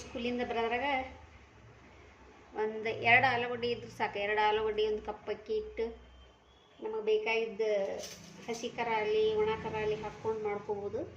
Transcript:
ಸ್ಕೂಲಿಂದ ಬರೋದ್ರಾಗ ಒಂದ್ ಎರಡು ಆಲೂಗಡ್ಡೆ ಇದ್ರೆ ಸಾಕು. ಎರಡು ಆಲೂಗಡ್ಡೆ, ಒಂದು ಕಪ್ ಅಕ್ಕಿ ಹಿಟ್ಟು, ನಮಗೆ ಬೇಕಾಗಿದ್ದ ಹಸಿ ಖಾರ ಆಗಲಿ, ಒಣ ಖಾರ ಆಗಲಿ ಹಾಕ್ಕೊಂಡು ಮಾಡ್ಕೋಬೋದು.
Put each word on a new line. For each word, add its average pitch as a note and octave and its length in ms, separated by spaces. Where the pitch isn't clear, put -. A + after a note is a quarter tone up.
ಸ್ಕೂಲಿಂದ B3 480
ಬರೋದ್ರಾಗ A#3 380
ಒಂದ್ A3 260
ಎರಡು B3 240
ಆಲೂಗಡ್ಡೆ A#3+ 400
ಇದ್ರೆ - 260
ಸಾಕು. G#3 260
ಎರಡು G#3+ 220
ಆಲೂಗಡ್ಡೆ, G#3+ 440
ಒಂದು G#3+ 160
ಕಪ್ G#3 260
ಅಕ್ಕಿ A3 240
ಹಿಟ್ಟು, A3 280
ನಮಗೆ A3 300
ಬೇಕಾಗಿದ್ದ G#3+ 520
ಹಸಿ A#3 300
ಖಾರ A#3+ 200
ಆಗಲಿ, G#3+ 260
ಒಣ A4 120
ಖಾರ A4 180
ಆಗಲಿ G#4+ 220
ಹಾಕ್ಕೊಂಡು A3 440
ಮಾಡ್ಕೋಬೋದು. G3+ 560